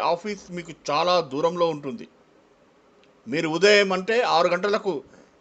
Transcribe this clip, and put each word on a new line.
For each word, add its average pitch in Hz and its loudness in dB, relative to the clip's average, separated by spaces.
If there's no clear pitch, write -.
ఆఫీస్ 196 -6
మీకు 170 -14
చాలా 165 2
దూరంలో 170 0
ఉంటుంది. 139 -10
మీరు 160 -2
ఉదయం 202 6
అంటే 190 -2
ఆరు 175 4
గంటలకు 202 -2